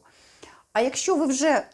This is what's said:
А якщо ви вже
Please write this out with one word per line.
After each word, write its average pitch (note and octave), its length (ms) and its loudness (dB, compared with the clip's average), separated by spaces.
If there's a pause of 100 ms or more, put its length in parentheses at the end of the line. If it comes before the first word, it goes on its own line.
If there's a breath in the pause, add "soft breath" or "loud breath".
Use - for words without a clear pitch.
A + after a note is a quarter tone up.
(720 loud breath)
А G#3+ 80 0
якщо B3+ 360 0
ви D4+ 100 0
вже C4+ 480 0